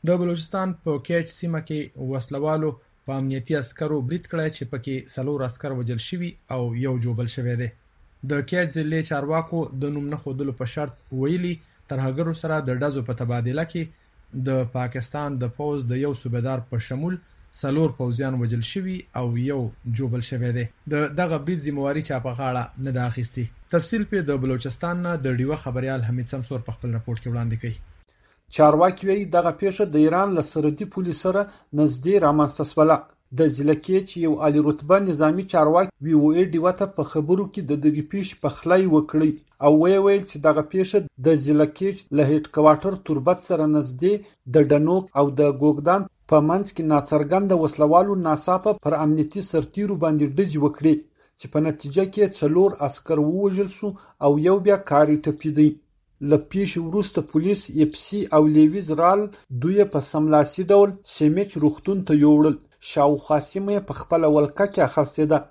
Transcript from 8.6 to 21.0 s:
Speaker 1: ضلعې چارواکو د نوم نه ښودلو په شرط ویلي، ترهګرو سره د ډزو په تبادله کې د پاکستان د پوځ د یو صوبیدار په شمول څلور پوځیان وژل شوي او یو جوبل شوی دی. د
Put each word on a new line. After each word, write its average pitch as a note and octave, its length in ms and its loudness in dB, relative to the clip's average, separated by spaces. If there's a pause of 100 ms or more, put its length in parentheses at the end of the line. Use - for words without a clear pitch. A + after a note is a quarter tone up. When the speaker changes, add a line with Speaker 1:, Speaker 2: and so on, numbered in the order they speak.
Speaker 1:
ضلعې D#3 320 -2
چارواکو D#3+ 500 -4 (220)
د D3 140 -4
نوم C#3+ 160 -6
نه D3 100 -8
ښودلو C3+ 380 -8
په A#2+ 140 -6
شرط D3 200 -6 (260)
ویلي، F3 320 -2 (380)
ترهګرو C3+ 520 -4
سره D#3+ 140 -4 (100)
د B2+ 160 -4
ډزو C#3 280 -4
په A#2+ 100 -6
تبادله B2 520 -4
کې E3+ 100 -6 (680)
د C3 160 0 (140)
پاکستان C3 680 -6
د A#2+ 140 -6
پوځ D3 200 -4 (140)
د C3 120 -2
یو C#3+ 80 -2 (120)
صوبیدار B2 480 -4
په A2+ 160 -6
شمول E3 280 -6 (440)
څلور D3 360 0
پوځیان C3 440 -4
وژل A#2 220 -2 (100)
شوي F#3 260 -6 (220)
او B2 60 -4 (200)
یو C#3 140 -4 (360)
جوبل B2 320 -4
شوی B2 300 -4
دی. A#2 80 -4 (260)
د D3 160 0 (140)